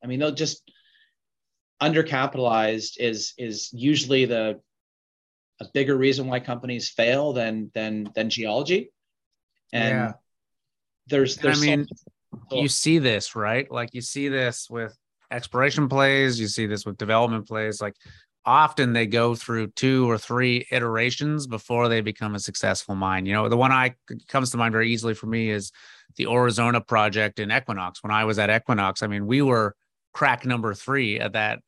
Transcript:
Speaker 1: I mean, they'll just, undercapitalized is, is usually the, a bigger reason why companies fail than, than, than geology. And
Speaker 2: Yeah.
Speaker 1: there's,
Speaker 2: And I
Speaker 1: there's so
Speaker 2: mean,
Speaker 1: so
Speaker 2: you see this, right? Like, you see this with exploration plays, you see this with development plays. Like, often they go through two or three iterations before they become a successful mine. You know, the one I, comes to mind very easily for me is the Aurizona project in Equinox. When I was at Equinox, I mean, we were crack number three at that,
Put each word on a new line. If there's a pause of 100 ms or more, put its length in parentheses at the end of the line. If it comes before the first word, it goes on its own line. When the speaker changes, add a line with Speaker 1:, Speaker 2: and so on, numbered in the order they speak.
Speaker 1:
I
mean,
they'll
just, (1160)
undercapitalized
is,
is
usually
the, (1000)
a
bigger
reason
why
companies
fail
than,
than,
than
geology. (840)
And
Speaker 2:
Yeah. (920)
Speaker 1:
there's,
Speaker 2:
And
I
Speaker 1:
there's
so
Speaker 2:
mean, (600)
Speaker 1:
so
Speaker 2:
you
see
this,
right?
Like,
you
see
this
with (340)
exploration
plays,
you
see
this
with
development
plays.
Like, (500)
often
they
go
through
two
or
three
iterations
before
they
become
a
successful
mine.
You
know,
the
one
I, (320)
comes
to
mind
very
easily
for
me
is (440)
the
Aurizona
project
in
Equinox.
When
I
was
at
Equinox,
I
mean,
we
were (380)
crack
number
three
at
that,